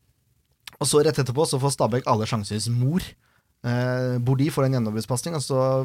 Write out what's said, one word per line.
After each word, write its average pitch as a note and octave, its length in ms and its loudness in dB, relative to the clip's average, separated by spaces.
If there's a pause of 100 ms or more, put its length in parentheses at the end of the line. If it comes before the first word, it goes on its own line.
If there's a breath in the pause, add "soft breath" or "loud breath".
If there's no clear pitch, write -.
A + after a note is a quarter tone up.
(800)
og C#3+ 80 2
så D3 160 6
rett D3+ 160 2
etterpå B2+ 240 0
så D3 160 -2
får C#3 140 0
Stabæk B2 340 0
alle G#2+ 160 2
sjansenes G#2 480 -4
mor. C3 300 0 (600)
Eh, B2+ 520 -2 (100)
Bordi C3+ 240 2
får C3+ 160 0
en C3 140 2
gjennombruddspasning, A2+ 580 -4
og C3+ 80 -4
så C3+ 140 0 (260)